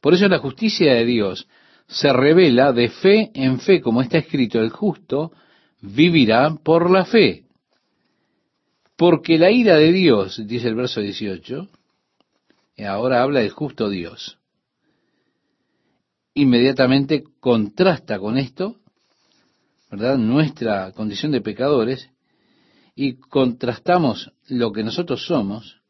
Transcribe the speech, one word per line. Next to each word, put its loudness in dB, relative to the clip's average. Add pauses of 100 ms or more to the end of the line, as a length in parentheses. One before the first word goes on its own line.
Por 2
eso 2
la 2
justicia 0
de 2
Dios -4 (400)
se 0
revela 4
de 0
fe 0
en -2
fe, 2
como 0
está -2
escrito, -2
"El -2
justo -6 (480)
vivirá 2
por 2
la 2
fe". 0 (1500)
Porque 2
la 6
ira 4
de 6
Dios, 0
dice -6
el -4
verso -6
dieciocho, -10 (1080)
y -16
ahora -2
habla 0
del -2
justo -6
Dios, -10 (2000)
inmediatamente 2 (160)
contrasta -2
con -6
esto, -6 (1120)
¿verdad? -2
Nuestra -2
condición -8
de -2
pecadores, -2 (840)
y -4
contrastamos -2 (160)
lo -4
que -8
nosotros -6
somos -6